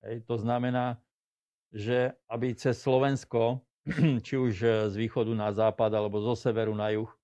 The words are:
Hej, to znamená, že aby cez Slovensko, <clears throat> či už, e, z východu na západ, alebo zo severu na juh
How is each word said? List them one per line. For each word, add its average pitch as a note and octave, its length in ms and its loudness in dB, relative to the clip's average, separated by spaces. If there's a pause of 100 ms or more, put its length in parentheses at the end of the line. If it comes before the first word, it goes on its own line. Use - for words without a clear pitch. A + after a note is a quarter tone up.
Hej, A2+ 240 -10
to A#2+ 80 0
znamená, B2 640 -2 (720)
že B2 400 0 (160)
aby A#2+ 240 -2
cez A#2+ 240 -2
Slovensko, C3 880 0 (240)
<clears throat> D3 380 2
či C#3 100 -4
už, B2 240 2
e, A#2 80 4 (240)
z - 20 -8
východu A2+ 380 -2
na G#2+ 160 0
západ, A2 400 2
alebo G#2 320 0
zo A2+ 160 0
severu A2 400 0
na G#2+ 160 -2
juh A2 160 -2 (160)